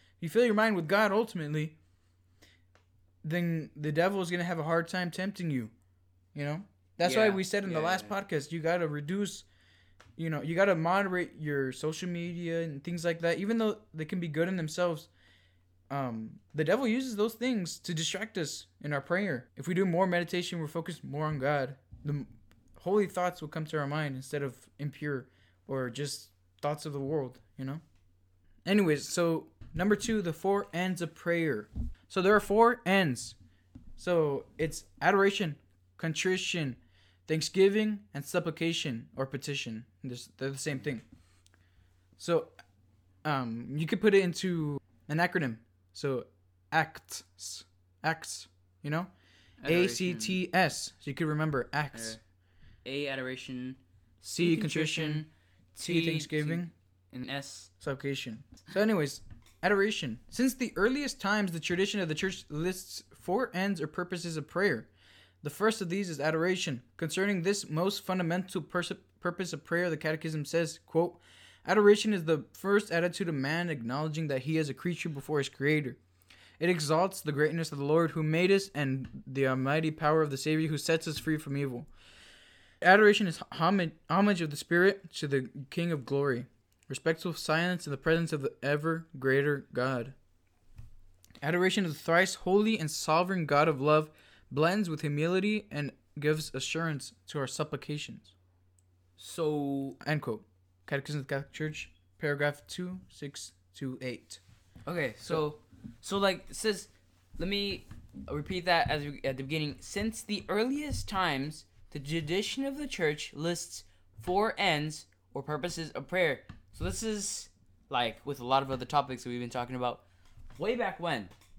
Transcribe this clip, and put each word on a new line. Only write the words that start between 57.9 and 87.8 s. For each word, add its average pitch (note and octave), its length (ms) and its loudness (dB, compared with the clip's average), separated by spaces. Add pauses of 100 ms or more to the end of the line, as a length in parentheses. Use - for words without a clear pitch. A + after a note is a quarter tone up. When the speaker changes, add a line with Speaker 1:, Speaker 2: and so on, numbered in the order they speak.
Speaker 1:
So F#3+ 80 2
anyways, F#3+ 400 2 (400)
adoration. G3 580 2 (100)
Since B3 260 0
the - 200 -4
earliest C4 460 2
times, G3+ 300 2
the E3 80 -6
tradition G3 400 0
of F3 100 0
the D#3 60 -2
church F#3+ 340 -4
lists F3 540 -6 (160)
four A#3 340 0
ends F#3 260 0
or D#3+ 80 -2
purposes F3 480 -6
of D3 120 -6
prayer. E3+ 400 0 (560)
The D3 80 -4
first A3 280 0
of F3+ 100 -4
these F#3+ 200 -2
is D3+ 100 -6
adoration. D#3+ 640 0 (160)
Concerning F#3 460 0
this G3+ 260 0
most F3+ 340 0
fundamental F3+ 580 -2
pers-, E3 300 -4 (280)
purpose F3 340 -4
of D3 100 -10
prayer, F3 280 0
the D#3 60 -2
Catechism D#3 480 -2
says, E3 400 0
quote, E3+ 340 0 (480)
"Adoration G#3 460 8
is F3 120 -2
the D#3 260 2
first G3+ 400 2
attitude E3+ 380 0
of D#3+ 60 -2
man D#3 340 0
acknowledging D3+ 580 -2
that C3 160 -2
he D#3 140 0
is D#3 120 0
a C3+ 40 -6
creature E3+ 360 -4
before D3 300 -4
his C#3 100 -2
creator. C#3+ 480 0 (640)
It E3+ 100 2
exalts E3 520 2
the D3+ 100 -2
greatness D#3 400 0
of D3 60 -8
the C#3 60 -4
Lord D#3+ 280 4
who D#3+ 120 -2
made E3 280 4
us G3 220 2
and C3+ 540 -4
the C3+ 200 0
almighty C3+ 440 2
power D#3 300 2
of D3+ 100 0
the C3+ 60 -6
Savior D#3 320 0
who D3+ 80 0
sets E3 300 0
us D3+ 120 -6
free D#3 180 0
from C#3 200 -6
evil." C#3 300 -4 (920)
Adoration G3+ 460 10
is D#3+ 140 -4 (120)
homage, F3 380 4 (180)
homage F#3+ 320 4
of D#3 80 -2
the D3 80 -6
Spirit F#3 560 2
to - 140 -4
the C3+ 220 0 (200)
King E3+ 220 -2
of C#3 140 -2
Glory. C#3 420 0 (420)
Respectful E3 440 -2
silence E3+ 540 0